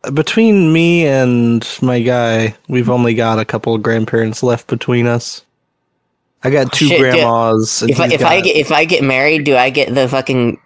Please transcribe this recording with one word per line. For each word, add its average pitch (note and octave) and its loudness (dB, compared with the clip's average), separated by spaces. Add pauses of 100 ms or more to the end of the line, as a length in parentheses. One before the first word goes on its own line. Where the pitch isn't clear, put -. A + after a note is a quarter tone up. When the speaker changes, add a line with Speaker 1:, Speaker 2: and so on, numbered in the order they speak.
(140)
Speaker 1:
between F#3+ 2
me E3 2
and B2 0 (140)
my B2+ 0
guy, A2+ 0 (140)
we've B2 0
only A#2+ 0
got A2+ 0
a A2 -4
couple A2+ -4
of G#2+ -6
grandparents A2+ -2
left A#2+ -2
between A#2+ -2
us. - -4 (1000)
I B2+ 0
got C#3 2
Speaker 2:
Oh, - -8
Speaker 1:
two - 0
Speaker 2:
shit, D#3 2
dude. C3 2
Speaker 1:
grandmas. A2+ 0
And A#2 0
Speaker 2:
If C3 0
I, E3+ 2
Speaker 1:
he's B2+ 0
Speaker 2:
if C3 0
I E3 2
Speaker 1:
got F#3+ 0
Speaker 2:
get, - -2
if D3+ 0
I D#3 2
get E3+ 0
married, C#3 0
do C#3 2
I B2+ 2
get C3 -2
the C3 0
fucking B2+ -2